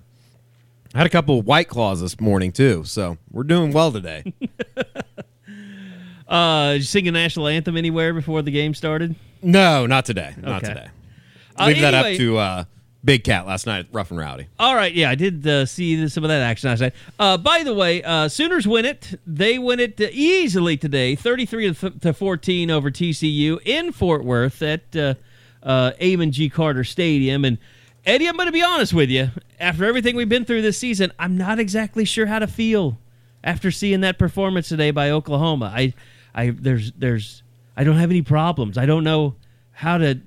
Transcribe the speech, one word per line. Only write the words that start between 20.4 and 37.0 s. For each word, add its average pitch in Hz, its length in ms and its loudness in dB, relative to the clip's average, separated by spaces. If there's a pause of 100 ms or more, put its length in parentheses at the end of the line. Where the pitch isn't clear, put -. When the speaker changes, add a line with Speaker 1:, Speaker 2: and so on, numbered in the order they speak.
Speaker 2:
today, 139 380 0
thirty-three 226 580 -2
to - 20 -8
th-, - 260 -8
to 170 120 2
fourteen 175 600 -2
over 143 180 0
T 170 220 -2
C 156 160 -2
U 151 360 0
in 320 280 -2
Fort 160 320 0
Worth 123 380 0
at, 156 340 -4
uh, 143 180 0 (480)
uh, 131 300 2 (100)
Amon 175 300 2
G 147 180 0
Carter 147 320 0
Stadium. 139 600 0
And, 123 140 0 (460)
Eddie, 269 220 2
I'm 339 100 -2
gonna 349 140 0
be 330 140 2
honest 339 280 0
with 147 180 4
you. 131 200 0 (300)
After 175 240 -2
everything 240 320 0
we've 240 120 0
been 240 160 2
through 226 180 0
this 214 140 0
season, 196 440 -2
I'm 180 180 -2
not 208 220 -2
exactly 214 440 -2
sure 220 220 0
how 214 140 -2
to 214 80 -2
feel 208 500 0 (460)
after 175 260 -2
seeing 196 300 0
that 185 180 0
performance 185 500 0
today 151 220 0
by 143 220 0
Oklahoma. 151 600 0
I, 127 220 0 (400)
I, 117 160 0
there's, 120 480 -2
there's, 117 440 -2 (340)